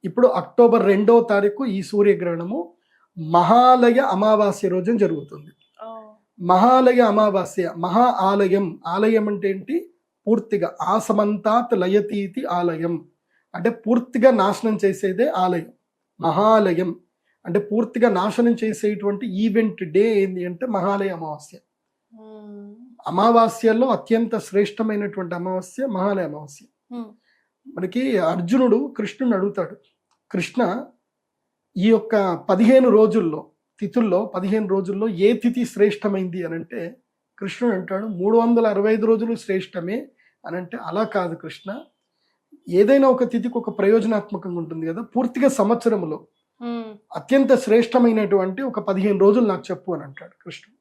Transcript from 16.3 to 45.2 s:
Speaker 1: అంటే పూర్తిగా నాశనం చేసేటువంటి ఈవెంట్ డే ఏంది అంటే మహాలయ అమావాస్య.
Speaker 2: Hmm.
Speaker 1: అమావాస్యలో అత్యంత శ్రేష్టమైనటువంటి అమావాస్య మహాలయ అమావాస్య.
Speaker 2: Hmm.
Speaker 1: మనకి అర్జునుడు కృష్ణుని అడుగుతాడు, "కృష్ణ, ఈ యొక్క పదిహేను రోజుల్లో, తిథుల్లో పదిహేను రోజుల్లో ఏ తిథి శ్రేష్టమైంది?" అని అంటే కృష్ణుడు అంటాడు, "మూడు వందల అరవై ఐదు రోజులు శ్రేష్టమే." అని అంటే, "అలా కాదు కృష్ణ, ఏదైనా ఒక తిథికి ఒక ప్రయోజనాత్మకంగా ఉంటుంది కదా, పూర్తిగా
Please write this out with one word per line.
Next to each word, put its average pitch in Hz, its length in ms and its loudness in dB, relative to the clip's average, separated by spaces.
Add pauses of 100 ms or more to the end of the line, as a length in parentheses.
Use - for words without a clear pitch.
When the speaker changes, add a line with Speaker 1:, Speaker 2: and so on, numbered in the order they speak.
Speaker 1:
అంటే 180 120 -2
పూర్తిగా 226 500 0
నాశనం 214 560 0
చేసేటువంటి 208 640 -4
ఈవెంట్ 208 580 -2
డే 202 380 2
ఏంది 185 240 -4
అంటే 175 200 -8
మహాలయ 196 420 -2
అమావాస్య. 160 500 -12 (580)
Speaker 2:
Hmm. 208 580 -20 (320)
Speaker 1:
అమావాస్యలో 226 800 2
అత్యంత 226 520 -2
శ్రేష్టమైనటువంటి 202 960 -4
అమావాస్య 185 520 -6
మహాలయ 196 380 -2
అమావాస్య. 147 420 -14 (280)
Speaker 2:
Hmm. 226 160 -14 (680)
Speaker 1:
మనకి 220 420 -2
అర్జునుడు 208 800 0
కృష్ణుని 226 380 -2
అడుగుతాడు, 190 420 -4 (540)
"కృష్ణ, 208 540 -4 (920)
ఈ 190 120 2
యొక్క 208 460 2
పదిహేను 233 540 4
రోజుల్లో, 202 600 2 (300)
తిథుల్లో 208 540 0
పదిహేను 196 320 -2
రోజుల్లో 196 420 -2
ఏ 196 240 2
తిథి 240 320 -2
శ్రేష్టమైంది?" 196 800 -2
అని 165 100 -8
అంటే 175 420 -10 (420)
కృష్ణుడు 214 360 -2
అంటాడు, 190 320 -6
"మూడు 208 320 0
వందల 233 280 2
అరవై 208 260 0
ఐదు 220 140 0
రోజులు 226 280 0
శ్రేష్టమే." 190 720 -6 (380)
అని 170 100 -8
అంటే, 180 200 -10
"అలా 180 280 -4
కాదు 185 300 -4
కృష్ణ, 190 460 -14 (880)
ఏదైనా 233 400 4
ఒక 254 160 2
తిథికి 240 340 -4
ఒక 226 200 -8
ప్రయోజనాత్మకంగా 202 800 -2
ఉంటుంది 160 280 -8
కదా, 170 160 -8
పూర్తిగా 247 460 -2